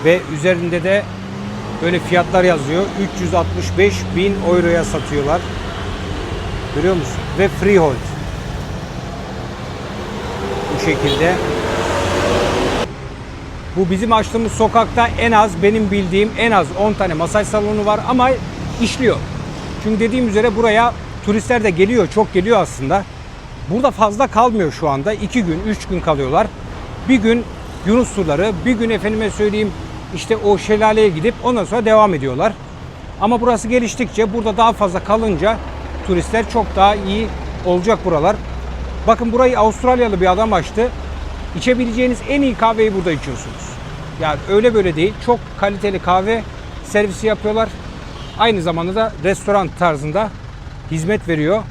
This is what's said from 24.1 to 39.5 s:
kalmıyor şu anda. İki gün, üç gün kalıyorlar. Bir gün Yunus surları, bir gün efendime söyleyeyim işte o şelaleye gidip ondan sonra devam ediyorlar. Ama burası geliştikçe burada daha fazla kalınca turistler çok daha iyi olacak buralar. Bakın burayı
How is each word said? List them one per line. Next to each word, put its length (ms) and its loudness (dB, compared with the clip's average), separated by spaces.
kalmıyor 460 2
şu 160 -2
anda. 240 0
İki 300 -2
gün, 240 -2
üç 200 -4
gün 140 -4
kalıyorlar. 460 2
Bir 80 6
gün 280 2
Yunus 220 4
surları, 440 0
bir 60 2
gün 180 0
efendime 400 0
söyleyeyim 400 0
işte 220 0
o 220 4
şelaleye 500 4
gidip 260 0
ondan 200 2
sonra 200 -2
devam 300 6
ediyorlar. 380 0
Ama 200 2
burası 280 2
geliştikçe 680 0
burada 220 -2
daha 160 6
fazla 320 -2
kalınca 520 2
turistler 440 0
çok 260 -2
daha 180 6
iyi 340 -2
olacak 380 2
buralar. 320 2
Bakın 260 2
burayı 260 4